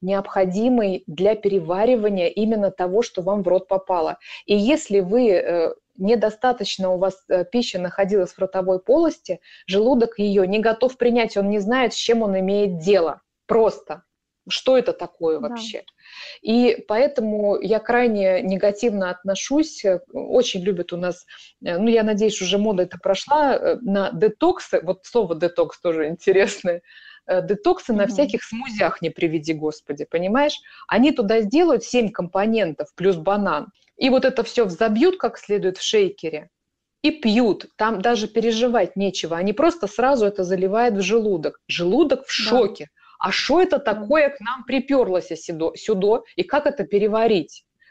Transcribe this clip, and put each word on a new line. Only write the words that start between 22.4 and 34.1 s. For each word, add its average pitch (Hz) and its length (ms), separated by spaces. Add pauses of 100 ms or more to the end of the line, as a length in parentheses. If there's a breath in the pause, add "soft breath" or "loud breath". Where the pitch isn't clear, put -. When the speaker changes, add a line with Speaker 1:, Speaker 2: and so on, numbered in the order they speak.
Speaker 1:
уже 190 160
мода 202 260
эта 180 140
прошла, 262 580
э, 160 260
на 196 300
детоксы, 214 720
вот 180 240
слово 190 300
детокс 170 440
тоже 160 280
интересное, 185 720 (440 loud breath)
э, 180 200
детоксы 247 480
на 202 120
Speaker 2:
Мгм. - 20
Speaker 1:
всяких 233 360
смузях, 214 580
не 165 80
приведи 160 440
Господи, 147 560
понимаешь? 220 460 (320 loud breath)
Они 247 240
туда 220 300
сделают 262 420
семь 233 260
компонентов 190 840
плюс 180 200
банан, 180 520 (300)
и 262 120